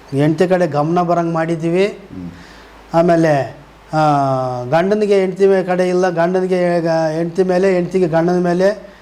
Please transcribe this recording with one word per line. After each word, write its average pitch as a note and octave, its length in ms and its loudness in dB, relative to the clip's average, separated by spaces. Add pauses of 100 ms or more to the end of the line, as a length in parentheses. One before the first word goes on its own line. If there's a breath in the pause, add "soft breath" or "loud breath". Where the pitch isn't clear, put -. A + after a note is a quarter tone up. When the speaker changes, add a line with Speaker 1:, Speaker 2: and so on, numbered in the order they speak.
(120)
Speaker 1:
ಹೆಂಡ್ತಿ D#3 360 2
ಕಡೆ F3+ 200 2
ಗಮನ D3+ 340 0
ಬರಂಗ್ E3+ 320 0
ಮಾಡಿದ್ದೀವಿ. E3 520 -2
Speaker 2:
ಹ್ಮ್. F#2 460 -12 (640 loud breath)
Speaker 1:
ಆಮೇಲೆ, E3 600 2 (380)
ಆ, D#3 40 -2 (680)
ಗಂಡನಿಗೆ G3 580 2
ಹೆಂಡ್ತಿ F#3+ 260 0
ಮೇ-, F#3+ 160 2
ಕಡೆ F#3 260 0
ಇಲ್ಲ, F3+ 200 0
ಗಂಡನಿಗೆ F3 720 0
ಗ-, D#3+ 340 -2
ಹೆಂಡ್ತಿ E3+ 280 -2
ಮೇಲೆ, F#3 300 2
ಹೆಂಡ್ತಿಗೆ F3+ 340 0
ಗಂಡನ E3 320 0
ಮೇಲೆ F3+ 500 0 (120)